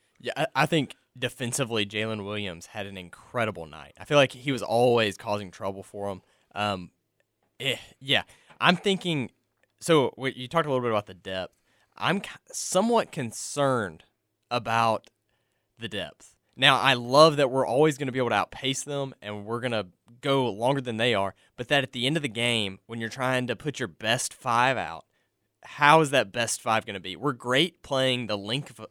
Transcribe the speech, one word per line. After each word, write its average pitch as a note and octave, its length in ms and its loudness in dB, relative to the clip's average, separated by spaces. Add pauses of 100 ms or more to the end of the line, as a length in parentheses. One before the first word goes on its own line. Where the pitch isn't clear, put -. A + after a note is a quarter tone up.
(200)
Yeah, - 160 -8
I, D3+ 180 -2
I C#3 120 2
think D#3 280 -2 (240)
defensively, A#2 680 -4
Jalen G#2+ 400 -4
Williams G2+ 400 -8
had G#2 200 -10
an G2 120 -14
incredible F2+ 640 -6
night. D2 340 -18
I - 60 -18
feel D3 140 4
like C3 140 6
he B2+ 200 -4
was A#2+ 100 -4
always A#2 540 4
causing G#2 340 -6
trouble G2 320 -8
for G2+ 280 -10
him. F#2+ 120 -10 (320)
Um, G2 360 -4 (680)
eh, B2 180 -2 (220)
yeah, C3 260 0 (360)
I'm E3+ 160 6
thinking, F3 540 -2 (500)
so D3+ 360 2
what, C3 200 -6
you B2 120 -10
talked E3 180 -2
a - 20 -4
little B2+ 140 0
bit A#2+ 80 0
about G#2 160 0
the F#2+ 80 -18
depth. F#2 400 -8 (420)
I'm E3 260 -2
c-, - 80 -14 (220)
somewhat A3 580 0
concerned A#2+ 920 -4 (460)
about A2+ 580 0 (680)
the A2+ 100 -8
depth. - 480 -10 (200)
Now, C3+ 220 4
I C3 140 4
love C3+ 440 6
that C#3 140 4
we're C3 160 2
always C#3+ 300 4
gonna C3+ 160 -4
be B2+ 60 -4
able B2 120 0
to A2 40 2
outpace B2+ 480 -2
them C#3 400 -6
and G#2 240 -8
we're A#2 140 -4
gonna A2+ 260 -2 (340)
go C3+ 300 2
longer B2 320 0
than A#2+ 160 -4
they A#2 160 2
are, G2 200 0 (220)
but A#2+ 120 -10
that C#3+ 140 4
at B2+ 100 -8
the B2 140 -2
end D#3 120 2
of D3 40 -2
the C#3 60 -4
game, A2+ 560 -2
when A#2 160 -10
you're A2+ 80 -4
trying B2+ 380 -2
to A#2+ 100 -4
put - 220 -8
your A#2+ 100 -4
best A2 460 -2
five B2 420 2
out, E2 300 -8 (560)
how D3 380 6
is D3 100 2
that A#2+ 220 2
best A#2 280 -2
five A2+ 240 0
gonna G2 160 -8
be? F2 160 -10
We're C3 160 -2
great B2 500 0
playing C3 440 0
the G#2 100 -2
length A2 420 -6
of, A2 120 -14